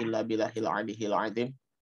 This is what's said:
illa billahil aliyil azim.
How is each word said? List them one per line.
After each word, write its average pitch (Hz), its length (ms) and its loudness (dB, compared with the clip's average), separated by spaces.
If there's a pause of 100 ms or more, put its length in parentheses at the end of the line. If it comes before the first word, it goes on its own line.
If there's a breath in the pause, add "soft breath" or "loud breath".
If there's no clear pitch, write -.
illa 113 260 0
billahil 110 400 0
aliyil 104 480 0
azim. 110 340 0 (360)